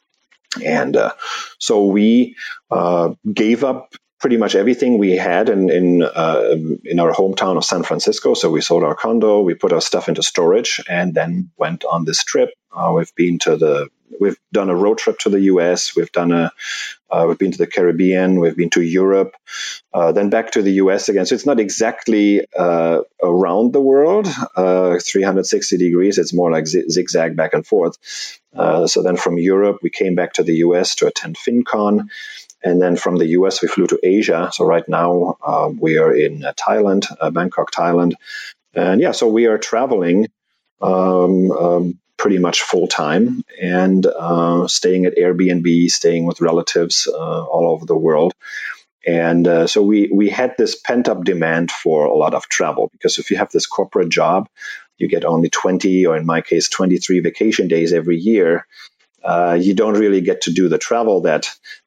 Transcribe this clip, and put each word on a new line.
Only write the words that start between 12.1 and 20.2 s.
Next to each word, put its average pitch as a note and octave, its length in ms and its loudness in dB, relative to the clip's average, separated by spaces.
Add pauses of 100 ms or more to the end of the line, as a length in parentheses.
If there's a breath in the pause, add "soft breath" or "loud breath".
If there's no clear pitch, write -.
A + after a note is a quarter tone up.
trip. - 280 0 (200)
Uh, E2+ 240 -4
we've E2+ 200 -2
been E2+ 260 0
to D#2 160 2
the, D2 320 0 (320)
we've G2 180 0 (140)
done G2 180 0
a F2 60 0
road G#2 220 2
trip - 220 -2
to - 80 -2
the G2+ 120 2
U F#2+ 200 4
S. F2 340 0
We've E2 160 -2
done F2 220 0
a, E2+ 180 0 (600 loud breath)
uh, E2+ 180 0
we've E2 100 -2
been F#2 140 0
to - 60 -8
the F2+ 80 0
Caribbean. F#2 720 2
We've E2 160 0
been E2+ 140 -2
to F#2 100 0
Europe, F#2 540 0 (580 loud breath)
uh, E2+ 200 2
then G2+ 180 0